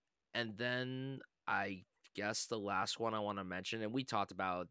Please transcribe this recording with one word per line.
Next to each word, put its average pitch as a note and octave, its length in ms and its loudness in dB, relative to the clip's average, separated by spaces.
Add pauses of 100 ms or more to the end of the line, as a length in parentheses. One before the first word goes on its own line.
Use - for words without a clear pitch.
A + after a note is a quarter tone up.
(340)
And A2+ 240 0
then B2+ 600 0 (280)
I G2 380 0 (280)
guess G#2 340 0
the A#2 120 0
last G2 400 2
one A2+ 140 2
I G#2+ 60 2
wanna G2+ 260 0
mention, F#2+ 360 -4
and A2 120 0
we C3+ 100 2
talked G2+ 300 0
about F2+ 380 0